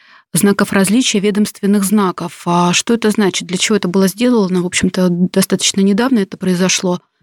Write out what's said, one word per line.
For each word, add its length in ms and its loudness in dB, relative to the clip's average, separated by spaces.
знаков 400 2
различия, 460 0
ведомственных 640 0
знаков. 640 -2
А 280 2
что 200 -2
это 160 0
значит? 380 -2
Для 100 -4
чего 200 0
это 100 -4
было 200 2
сделано? 540 0
В 40 -2
общем-то, 440 0
достаточно 720 0
недавно 380 2
это 180 -4
произошло. 640 -2